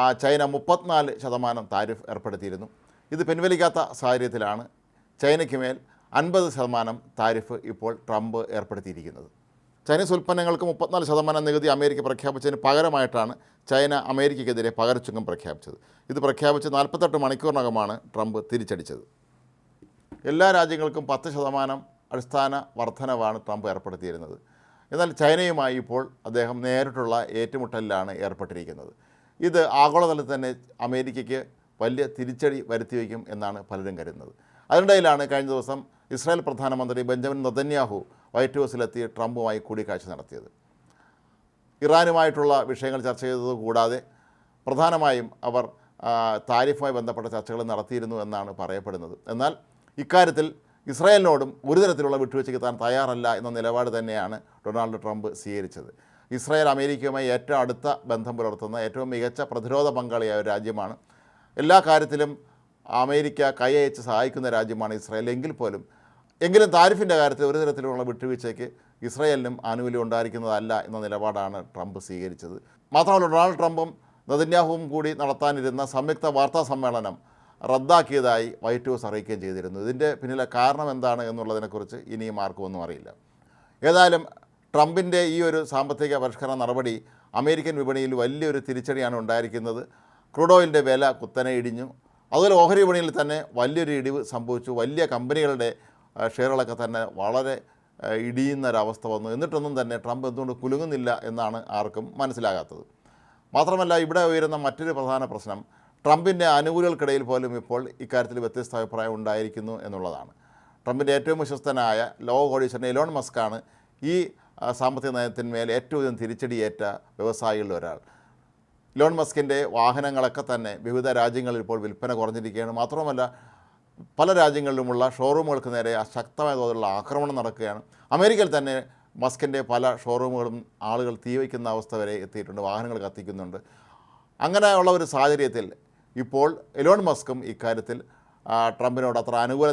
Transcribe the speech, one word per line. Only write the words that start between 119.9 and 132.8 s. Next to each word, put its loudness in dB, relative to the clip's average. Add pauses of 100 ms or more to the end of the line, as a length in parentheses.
തന്നെ -4 (140)
വിവിധ 0 (120)
രാജ്യങ്ങളിൽ 0
ഇപ്പോൾ -4
വിൽപ്പന -6
കുറഞ്ഞിരിക്കുകയാണ്. -4
മാത്രമല്ല, -2 (960)
പല 6
രാജ്യങ്ങളിലുമുള്ള 2 (140)
ഷോറൂമുകൾക്ക് 0
നേരെ 0 (240)
ശക്തമായ -2
തോതിലുള്ള 0 (100)
ആക്രമണം -4
നടക്കുകയാണ്. -6 (340)
അമേരിക്കയിൽ 6
തന്നെ -2 (480)
മസ്കിൻ്റെ -2 (100)
പല 2
ഷോറൂമുകളും -2 (320)
ആളുകൾ -2 (100)
തീവയ്ക്കുന്ന -4
അവസ്ഥ -8
വരെ -4 (100)
എത്തിയിട്ടുണ്ട്, -10
വാഹനങ്ങൾ -4